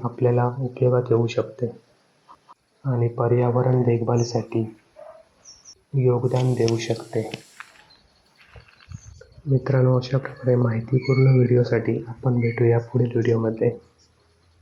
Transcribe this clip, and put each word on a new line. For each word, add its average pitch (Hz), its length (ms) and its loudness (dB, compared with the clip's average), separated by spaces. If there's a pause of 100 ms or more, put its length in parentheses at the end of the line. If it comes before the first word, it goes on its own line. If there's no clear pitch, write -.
आपल्याला 123 420 0 (120)
उपयोगात 123 520 0
येऊ 117 160 2
शकते 113 400 -6 (1160)
आणि 120 240 0
पर्यावरण 123 720 2
देखभालीसाठी 117 960 -2 (1160)
योगदान 127 600 0
देऊ 113 240 0
शकते. 113 520 -6 (2250)
मित्रांनो, 127 520 2
अशा 127 200 -2
प्रकारे 123 380 -2
माहितीपूर्ण 127 800 2
व्हिडिओसाठी 120 760 2
आपण 120 320 -2
भेटूया 117 380 2
पुढील 120 340 -2
व्हिडिओमध्ये. 113 580 0 (920)